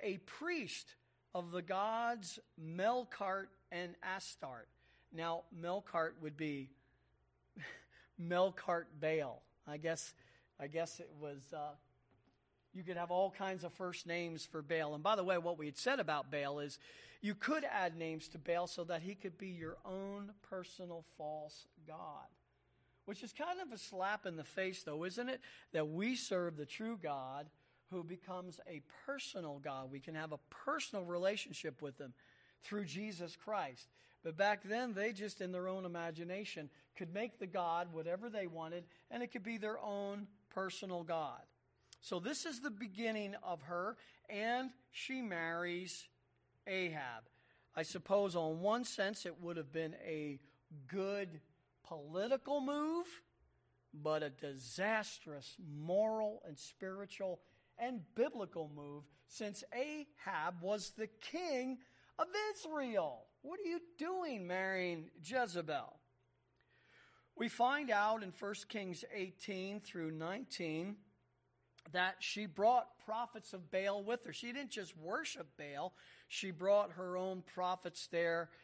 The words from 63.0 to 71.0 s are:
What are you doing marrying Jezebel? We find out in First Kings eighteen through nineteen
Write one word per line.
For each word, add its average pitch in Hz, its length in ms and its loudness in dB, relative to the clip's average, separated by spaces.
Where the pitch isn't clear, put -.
What 330 200 -6
are 403 80 -2
you 339 120 0
doing 311 500 0
marrying 180 640 0
Jezebel? 170 720 0
We 226 120 0
find 269 420 4
out 214 320 6
in 190 100 -4
First 202 360 -6
Kings 190 360 -4
eighteen 190 680 -4
through 165 300 -4
nineteen 170 880 -2